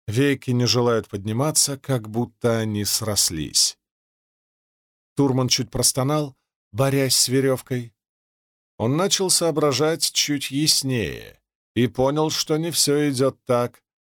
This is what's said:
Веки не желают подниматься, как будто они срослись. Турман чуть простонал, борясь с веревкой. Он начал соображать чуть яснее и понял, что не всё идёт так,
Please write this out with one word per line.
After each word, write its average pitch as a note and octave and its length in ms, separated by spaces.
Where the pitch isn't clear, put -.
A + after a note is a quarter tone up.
Веки C3 460
не B2 140
желают A#2 420
подниматься, B2 680
как A#2+ 320
будто A#2 520
они G#2+ 240
срослись. - 920
Турман C3 320
чуть - 240
простонал, C3+ 640
борясь C3+ 460
с - 100
веревкой. B2+ 680
Он A#2+ 180
начал F#3+ 340
соображать D3+ 840
чуть - 380
яснее A2+ 920
и A#2+ 120
понял, D3 440
что - 280
не E3 120
всё D3 400
идёт C3 340
так, A#2+ 380